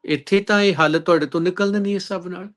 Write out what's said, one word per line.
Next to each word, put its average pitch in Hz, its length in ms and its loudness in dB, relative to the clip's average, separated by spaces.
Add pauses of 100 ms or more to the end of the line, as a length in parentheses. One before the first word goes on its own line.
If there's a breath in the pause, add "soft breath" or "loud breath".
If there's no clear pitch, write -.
ਇੱਥੇ 156 360 0
ਤਾਂ 208 220 2
ਇਹ 196 120 4
ਹੱਲ 156 240 2
ਤੁਹਾਡੇ 165 280 2
ਤੋਂ 143 140 -4
ਨਿਕਲਦਾ 196 380 0
ਨਹੀਂ 202 180 -2
ਇਸ 185 60 -4
ਹਿਸਾਬ 185 260 -8
ਨਾਲ। 185 280 -12